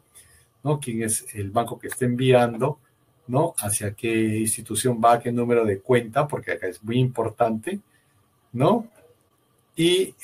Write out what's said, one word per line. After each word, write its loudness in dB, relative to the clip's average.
¿no? 0
Quién -6
es -4
el -8
banco -4
que -12
está -4
enviando, 2
¿no? 0
Hacia -4
qué 0
institución -2
va, 6
qué -4
número 2
de 0
cuenta, 0
porque -6
acá -6
es -12
muy -2
importante, -2
¿no? 2
Y, 2